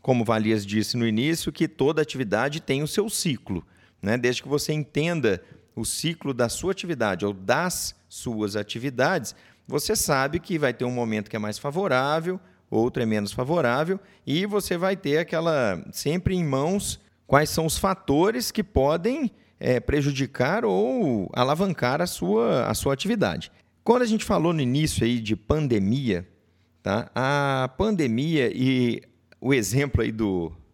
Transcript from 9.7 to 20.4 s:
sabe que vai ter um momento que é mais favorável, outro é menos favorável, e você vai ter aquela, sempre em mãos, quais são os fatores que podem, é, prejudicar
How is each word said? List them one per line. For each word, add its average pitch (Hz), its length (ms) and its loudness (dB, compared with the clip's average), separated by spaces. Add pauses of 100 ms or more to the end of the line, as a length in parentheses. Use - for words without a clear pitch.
sabe 147 440 0
que 160 200 -4
vai 131 160 0
ter 120 100 -4
um 123 60 -2
momento 113 360 -2
que - 80 -8
é 110 40 -4
mais 104 180 -6
favorável, 160 800 0 (300)
outro 120 320 0
é 120 40 0
menos 107 260 0
favorável, 143 680 0 (260)
e 160 200 0
você 202 320 -2
vai 190 180 0
ter 151 220 0
aquela, 156 720 0
sempre 180 440 -2
em 175 80 0
mãos, 151 580 -2 (240)
quais 147 240 4
são 160 160 0
os 156 100 -2
fatores 190 760 2
que 214 120 0
podem, 175 680 0 (280)
é, 123 200 2
prejudicar 139 840 0